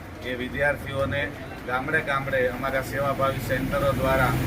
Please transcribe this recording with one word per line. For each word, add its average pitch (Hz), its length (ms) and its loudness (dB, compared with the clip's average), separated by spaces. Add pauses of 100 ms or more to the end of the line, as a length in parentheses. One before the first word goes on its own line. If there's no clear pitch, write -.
(240)
એ 123 100 -4
વિદ્યાર્થીઓને 139 960 0 (360)
ગામડે 135 340 0
ગામડે 135 480 2
અમારા 131 320 -2
સેવાભાવી 135 580 0
સેન્ટરો 135 540 0
દ્વારા 131 400 4 (140)